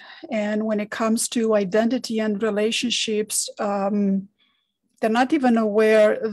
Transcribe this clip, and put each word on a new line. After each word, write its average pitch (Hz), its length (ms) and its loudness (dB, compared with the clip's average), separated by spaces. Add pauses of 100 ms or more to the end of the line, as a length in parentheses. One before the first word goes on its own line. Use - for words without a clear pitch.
(320)
And 214 340 -2
when 220 140 -2
it 208 100 -6
comes 226 400 -2
to 220 260 0
identity 220 640 0
and 214 220 -2
relationships, 214 1080 -2 (100)
um, 202 720 -2 (720)
they're 226 60 2
not 247 240 2
even 254 240 2
aware 214 600 4 (140)